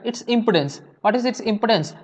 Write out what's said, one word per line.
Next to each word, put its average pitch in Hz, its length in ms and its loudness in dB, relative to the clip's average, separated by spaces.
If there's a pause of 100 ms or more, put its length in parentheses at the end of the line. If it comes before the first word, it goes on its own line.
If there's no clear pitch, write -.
its 240 180 -8
impedance. 214 580 0 (200)
What 214 140 2
is 247 100 0
its 233 160 -2
impedance? 208 520 0 (100)